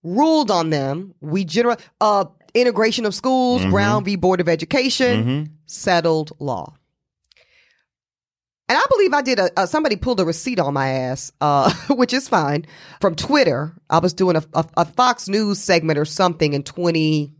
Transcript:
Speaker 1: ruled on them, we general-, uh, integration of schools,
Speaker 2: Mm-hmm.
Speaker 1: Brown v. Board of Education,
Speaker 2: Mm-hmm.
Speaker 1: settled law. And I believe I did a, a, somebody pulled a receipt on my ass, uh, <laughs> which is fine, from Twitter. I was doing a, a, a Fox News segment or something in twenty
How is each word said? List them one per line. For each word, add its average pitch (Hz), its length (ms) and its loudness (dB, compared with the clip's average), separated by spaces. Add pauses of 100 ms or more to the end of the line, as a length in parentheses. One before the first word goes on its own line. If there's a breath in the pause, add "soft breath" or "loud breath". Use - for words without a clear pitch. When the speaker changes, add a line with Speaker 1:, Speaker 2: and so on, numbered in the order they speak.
Speaker 1:
ruled 277 480 2
on 165 200 0
them, 151 500 -4
we 165 240 -4
general-, 226 320 0 (240 loud breath)
uh, 202 240 2 (280)
integration 226 540 -2
of 202 80 -2
schools, 254 480 0
Speaker 2:
Mm-hmm. 185 80 0
Speaker 1:
Brown 202 340 2
v. 202 120 -4
Board 180 240 2
of 165 80 0
Education, 240 760 0
Speaker 2:
Mm-hmm. 143 280 -4 (140)
Speaker 1:
settled 160 760 0
law. 123 340 -6 (1900 soft breath)
And 247 100 2
I - 120 2
believe 403 220 4
I 294 100 2
did 254 160 0
a, 185 120 0 (120)
a, 185 40 2
somebody 302 300 0
pulled 233 240 -2
a 185 40 2
receipt 170 340 -4
on 143 160 -2
my 135 140 0
ass, 131 420 -6 (100)
uh, 143 300 2 (120)
<laughs> - 80 -12
which 247 240 2
is 269 140 -4
fine, 147 380 0 (340 loud breath)
from 185 140 0
Twitter. 160 600 0 (160)
I 160 80 4
was 175 160 0
doing 180 220 2
a, 156 60 0 (120)
a, 165 100 0 (140)
a 170 60 2
Fox 247 440 0
News 202 320 -2
segment 160 380 2
or 151 80 0
something 160 480 0
in 143 80 -2
twenty 156 760 -2